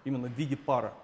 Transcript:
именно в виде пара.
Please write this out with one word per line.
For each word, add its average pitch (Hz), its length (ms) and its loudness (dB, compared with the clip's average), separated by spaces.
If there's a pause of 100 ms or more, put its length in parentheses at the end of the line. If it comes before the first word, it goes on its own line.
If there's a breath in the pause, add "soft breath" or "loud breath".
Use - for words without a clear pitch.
именно 127 220 0
в 120 60 -6
виде 139 220 0
пара. 117 380 2 (100)